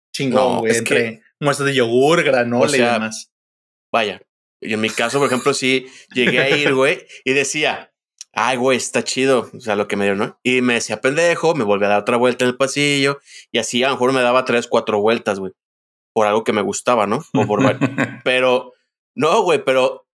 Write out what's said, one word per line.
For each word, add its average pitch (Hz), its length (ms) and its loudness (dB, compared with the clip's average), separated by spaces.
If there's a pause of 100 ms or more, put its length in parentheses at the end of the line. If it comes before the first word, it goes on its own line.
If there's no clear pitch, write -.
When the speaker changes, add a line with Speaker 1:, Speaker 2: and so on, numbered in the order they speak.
(120)
Speaker 1:
chingón, 131 420 0
Speaker 2:
No, - 60 -2
Speaker 1:
güey, 113 120 0
Speaker 2:
es 117 100 0
que 127 140 -2
Speaker 1:
entre 117 260 -4 (180)
muestras 139 260 -2
de 139 80 -2
yogur, 131 500 2
granola 123 400 2
Speaker 2:
o - 40 0
sea, 123 220 2
Speaker 1:
y - 40 2
demás. 110 360 -6 (600)
Speaker 2:
vaya, 104 280 -2 (400)
yo 110 140 -4
en 107 60 -2
mi 113 100 -2
caso, 120 280 -2
por 143 100 2
ejemplo, 127 260 0
sí 131 320 -2 (260)
llegué 123 280 0
a 135 100 0
ir, 143 240 0
güey, 135 320 0 (180)
y 131 100 0
decía, 139 580 -2 (400)
"Ay, 120 240 0
güey, 123 220 2
está 120 260 -4
chido", 131 500 0
o 87 60 -18
sea, 104 160 -2
lo 104 100 0
que 104 100 -4
me 101 100 0
dieron, 98 120 0
¿no? - 240 -6
Y 127 180 0
me 123 140 2
decía, 110 260 -4
"Pendejo", 165 540 0
me 139 80 -2
volví 101 220 0
a 98 40 2
dar 104 120 2
otra 120 160 -2
vuelta 123 280 0
en 123 60 2
el 123 60 -6
pasillo, 143 640 -2 (320)
y 117 60 -2
así 120 260 -2
a 135 40 2
lo 135 60 0
mejor 123 180 0
me 131 100 2
daba 123 220 2
tres, 120 220 -2
cuatro 110 340 0
vueltas, 107 380 0
güey, 95 140 -8 (600)
por 107 140 2
algo 104 160 2
que 120 100 -2
me 104 100 0
gustaba, 101 440 0
¿no? 117 260 -4
O 104 140 0
por 104 140 0
Speaker 3:
<laughs> 135 40 2
Speaker 2:
va-, - 140 0 (460)
pero, 127 480 0 (420)
no, 165 280 2
güey, 156 220 2
pero 131 400 0 (160)